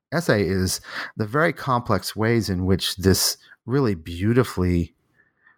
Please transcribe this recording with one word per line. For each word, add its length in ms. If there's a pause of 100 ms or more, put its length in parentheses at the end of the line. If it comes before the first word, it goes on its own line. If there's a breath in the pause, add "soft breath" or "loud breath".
(120)
essay 340
is 340 (360 loud breath)
the 100
very 260
complex 640
ways 340
in 160
which 320
this 400 (300 loud breath)
really 280
beautifully 1000 (640 soft breath)